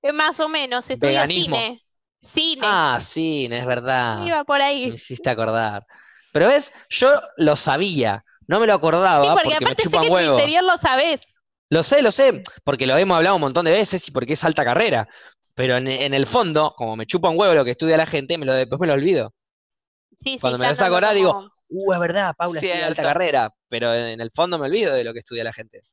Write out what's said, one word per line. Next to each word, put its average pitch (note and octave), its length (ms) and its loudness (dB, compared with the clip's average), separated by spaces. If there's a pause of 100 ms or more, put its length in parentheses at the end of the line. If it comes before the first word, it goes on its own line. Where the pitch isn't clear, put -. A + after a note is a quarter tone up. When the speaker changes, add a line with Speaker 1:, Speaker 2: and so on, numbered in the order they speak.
Speaker 1:
Eh, C#4+ 100 0
más D#4 280 -2
o D#4 80 0
menos, C4 420 -4
estudia C#3 360 0
Speaker 2:
Veganismo. - 0 -
Speaker 1:
cine. A3 560 -4 (400)
Cine. C4 600 -2
Speaker 2:
Ah, C3 180 0
cine, C#3+ 580 -4
es B2 80 -6
verdad. B2 600 -2
Speaker 1:
Iba D#4 160 -2
por C#4 180 0
ahí. C#4 220 -2
Speaker 2:
Me A#3 100 -6
hiciste B2+ 360 -8
acordar. A2 560 -2 (460)
Pero E3 160 4
ves, C#4+ 240 2 (180)
yo B3+ 200 2 (280)
lo D3+ 180 4
sabía, C#3 680 -2 (240)
no F#3+ 120 0
me A3+ 60 2
lo G#3 80 4
acordaba E3 480 4
Speaker 1:
Sí, C#3+ 80 4
porque D#4 240 2
Speaker 2:
porque D4+ 120 0
me - 100 -2
Speaker 1:
aparte A4 100 0
sé E3 120 2
Speaker 2:
chupa - 20 4
Speaker 1:
que D#3 60 2
Speaker 2:
un - 20 2
Speaker 1:
en F3+ 80 4
tu B3 60 4
Speaker 2:
huevo. - 20 2
Speaker 1:
interior D4+ 400 2
lo F4+ 140 4
sabés. C#4 420 0 (500)
Speaker 2:
Lo E3 120 4
sé, C#4+ 200 4
lo A3 100 4
sé, A#3+ 300 2 (220)
porque C3+ 220 -2
lo C3 120 2
hemos F#3+ 180 2
hablado F3+ 200 4
un E3 60 0
montón C#3+ 220 0
de D#3+ 80 2
veces F#3+ 360 0
y C#3 40 -18
porque B2+ 220 -4
es D3+ 100 -6
alta D#3 200 0
carrera. C3 440 0 (460)
Pero B2+ 220 -2
en, C3 120 -4
en C3+ 260 -4
el C#3 120 0
fondo, D#3 500 0
como A2 200 -8
me A2 100 -10
chupa F3 240 0
un E3 80 -2
huevo F#3+ 160 4
lo C#3+ 100 4
que B2 80 -2
estudia D#3+ 240 0
la D#3+ 100 2
gente, D3+ 320 -4
me C#3+ 80 -6
lo, C3 80 0
después C3 260 -2
me F3 60 0
lo D3 80 2
olvido. C#3 380 0 (880)
Speaker 1:
Sí, C4+ 160 -6
sí, B2+ 160 -2
Speaker 2:
Cuando B2 40 -6
me B2+ 60 -2
Speaker 1:
ya B2+ 40 0
Speaker 2:
lo D3 40 0
haces D3 140 -2
Speaker 1:
no - 20 2
lo F3+ 120 2
Speaker 2:
acordar, G#3 140 2
digo, F#3 220 2
Speaker 1:
tomo. G3+ 140 -16 (180)
Speaker 2:
"Uh, F#3+ 240 -4
es F3 80 0
verdad, F3 360 -2
Paula E3+ 240 -6
estudia F3 260 -2
alta D#3+ 180 -4
Speaker 3:
Cierto. - 0 -
Speaker 2:
carrera", C#3+ 500 0 (140)
pero A#2 260 -2
en, A#2 140 -2
en A2+ 120 -10
el A2+ 140 -8
fondo E3+ 240 -2
me C#3 80 -4
olvido F3+ 280 0
de B2 100 0
lo A#2 80 -8
que A#2 80 -10
estudia A#2 240 -10
la A2+ 80 -8
gente. A2 300 -20 (100)